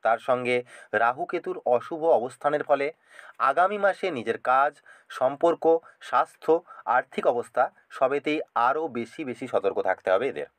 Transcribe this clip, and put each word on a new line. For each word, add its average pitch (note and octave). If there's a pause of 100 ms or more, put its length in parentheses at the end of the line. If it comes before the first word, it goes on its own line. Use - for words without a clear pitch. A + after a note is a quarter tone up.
তার A2+
সঙ্গে B2 (380)
রাহু A#2+
কেতুর - (100)
অশুভ B2 (120)
অবস্থানের C3+
ফলে C#3+ (540)
আগামী E3+
মাসে G3
নিজের A2
কাজ, C#3 (380)
সম্পর্ক, C#3+ (360)
স্বাস্থ্য, - (340)
আর্থিক B2+
অবস্থা B2 (280)
সবেতেই C#3+ (200)
আরও C3+
বেশি A#2
বেশি B2
সতর্ক G2
থাকতে F#2+
হবে G2+
এদের। D2 (100)